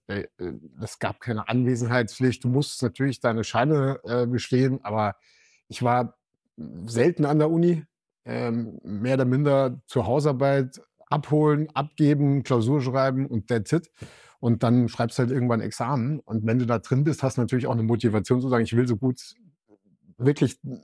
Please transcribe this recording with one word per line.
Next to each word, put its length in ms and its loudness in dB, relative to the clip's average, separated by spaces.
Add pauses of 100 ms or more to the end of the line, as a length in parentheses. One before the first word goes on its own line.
äh, 200 -6 (120)
äh, 140 -8 (280)
es 160 -12
gab 220 -6
keine 300 -6
Anwesenheitspflicht, 920 0
du 40 -2
musstest 340 -2
natürlich 380 -2
deine 240 0
Scheine, 640 0
äh, 200 0
bestehen, 580 0
aber 340 -2 (500)
ich 160 -8
war 340 0 (680)
selten 400 2
an 140 2
der 120 4
Uni, 320 2 (420)
ähm, 580 -6
mehr 320 -2
oder 100 2
minder 600 2
zur 220 -2
Hausarbeit 760 0 (260)
abholen, 680 2
abgeben, 680 2
Klausur 380 2
schreiben 440 0
und 240 -6
that's 240 0
it. 180 -4 (480)
Und 240 0
dann 240 4
schreibst 300 -4
du 60 2
halt 80 -2
irgendwann 280 0
Examen. 600 -4
Und 240 -6
wenn 120 2
du 80 2
da 140 0
drin 240 0
bist, 180 0
hast 140 -2
du 60 0
natürlich 260 0
auch 60 -2
eine 100 0
Motivation 560 2
zu 80 -2
sagen, 160 2
„Ich 140 0
will 100 4
so 80 0
gut, 240 -2 (1000)
wirklich 400 2 (260)